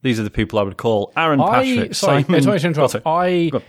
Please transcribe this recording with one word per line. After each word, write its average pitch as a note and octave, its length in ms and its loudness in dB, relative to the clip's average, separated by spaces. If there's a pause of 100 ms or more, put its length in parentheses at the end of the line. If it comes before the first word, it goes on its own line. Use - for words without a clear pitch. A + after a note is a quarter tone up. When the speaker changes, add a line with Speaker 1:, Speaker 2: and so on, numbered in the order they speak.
Speaker 1:
these A#2+ 180 0
are A2 40 -2
the G#2 60 -4
people G#2+ 300 -2
I G2+ 40 2
would F#2+ 140 -6
call. G#2+ 380 -2
Aaron D#3 240 2
Speaker 2:
I, A3 240 2
Speaker 1:
Patrick, B3+ 320 -2
Speaker 2:
sorry, C#3+ 280 0
Speaker 1:
Simon D#3+ 200 2
Speaker 2:
sorry E3+ 160 2
to D#3 80 -2
interrupt. D3 260 0
Speaker 1:
Go A2 120 -6
on. E3 200 0
Speaker 2:
I, F3 240 0
Speaker 1:
Go C#3+ 100 -4
on. - 100 -10